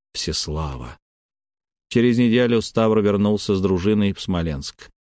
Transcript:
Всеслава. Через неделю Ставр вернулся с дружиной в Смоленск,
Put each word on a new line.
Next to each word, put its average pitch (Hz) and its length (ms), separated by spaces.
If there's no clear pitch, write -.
Всеслава. 73 800
Через 120 280
неделю 117 440
Ставр 110 380
вернулся 104 540
с 95 60
дружиной 98 540
в - 60
Смоленск, 82 720